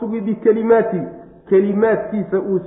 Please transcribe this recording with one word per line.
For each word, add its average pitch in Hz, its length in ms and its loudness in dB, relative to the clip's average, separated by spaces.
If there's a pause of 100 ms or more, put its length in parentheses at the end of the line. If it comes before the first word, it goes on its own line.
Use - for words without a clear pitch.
sugi, 226 200 -6
"bikalimaati", 220 800 2 (480)
kalimaadkiisa 202 880 0
uu 190 280 -2